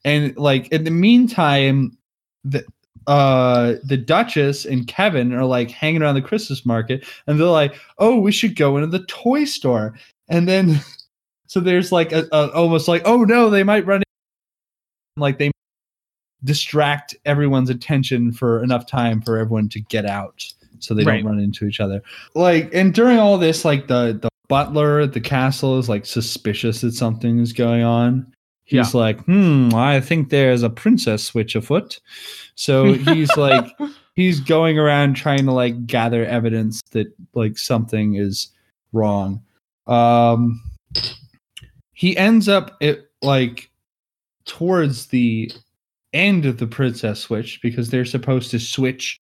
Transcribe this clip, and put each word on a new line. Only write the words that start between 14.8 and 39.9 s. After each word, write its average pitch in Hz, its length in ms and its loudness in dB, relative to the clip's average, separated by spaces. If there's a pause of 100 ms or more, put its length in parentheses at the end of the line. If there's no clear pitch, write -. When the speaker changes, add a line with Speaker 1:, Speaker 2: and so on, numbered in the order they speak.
Speaker 1:
Like, 139 180 0
they 143 120 0 (920)
distract 147 720 -2 (100)
everyone's 139 440 0
attention 123 640 -2
for 117 320 -2
enough 123 220 -2
time 117 360 -2
for 113 160 -2
everyone 110 320 -2
to 110 120 -12
get 107 240 -6
out 101 400 -8 (340)
so - 140 -8
they 107 100 0
Speaker 2:
Right. 107 200 0
Speaker 1:
don't 107 80 -4
run 104 80 -2
into 101 260 -4
each 104 160 -6
other. 98 200 -4 (340)
Like, 170 380 2
and 185 200 4
during 233 260 4
all 202 180 4
this, 160 280 0
like, 143 220 0
the, 120 340 0
the 117 80 -4 (180)
butler 147 540 2
at 139 100 0
the 135 80 -6
castle 131 580 0
is, 120 120 -2
like, 104 160 -4
suspicious 113 760 -4
that 117 120 -2
something 117 460 -2
is 117 120 0
going 117 320 0
on. 120 420 0 (380)
He's 127 300 0
Speaker 2:
Yeah. 127 80 2
Speaker 1:
like, 110 240 0
"Hmm, 170 480 4
I 135 260 4
think 147 300 -2
there's 131 340 2
a 117 60 0
princess 117 560 0
switch 110 300 -4
afoot." - 440 -4 (560)
So 135 380 2
he's 151 400 0
Speaker 2:
<laughs> - 40 2
Speaker 1:
like, 139 380 2 (400)
he's 180 240 0
going 160 400 2
around 143 360 2
trying 139 320 0
to, 131 40 2
like, 120 340 -2
gather 117 400 0
evidence 113 560 -2 (100)
that, 107 160 -4 (260)
like, 110 240 -4
something 110 580 -2
is 101 320 -4 (460)
wrong. 101 480 -2 (460)
Um, 120 720 2 (1300)